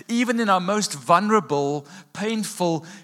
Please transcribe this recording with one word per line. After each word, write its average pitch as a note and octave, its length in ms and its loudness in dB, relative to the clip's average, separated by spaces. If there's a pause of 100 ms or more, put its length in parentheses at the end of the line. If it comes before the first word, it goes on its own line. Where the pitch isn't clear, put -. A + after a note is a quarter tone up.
even A#3 320 0
in A3+ 80 0
our F#3+ 120 4
most G3 340 -2
vulnerable, D3 920 2 (260)
painful, F#3 720 -4 (180)